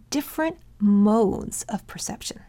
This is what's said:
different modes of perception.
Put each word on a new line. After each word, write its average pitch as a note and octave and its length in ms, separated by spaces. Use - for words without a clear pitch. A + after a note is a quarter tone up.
different D#4 480
modes G#3 880
of - 200
perception. - 600